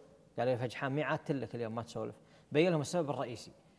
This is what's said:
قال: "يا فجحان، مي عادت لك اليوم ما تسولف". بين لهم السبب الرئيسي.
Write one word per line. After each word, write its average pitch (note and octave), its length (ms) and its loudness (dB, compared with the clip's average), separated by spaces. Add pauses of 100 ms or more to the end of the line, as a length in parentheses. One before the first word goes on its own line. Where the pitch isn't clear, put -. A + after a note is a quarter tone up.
(400)
قال: A#2+ 80 4
"يا B2+ 80 4
فجحان، C3 360 -2
مي C#3+ 120 0
عادت D3+ 280 -2
لك B2 240 -2
اليوم A#2 200 -4
ما A#2 60 -2
تسولف". A2+ 340 -6 (360)
بين E3 200 6
لهم D3+ 100 4
السبب D3+ 280 0
الرئيسي. B2 420 -6 (280)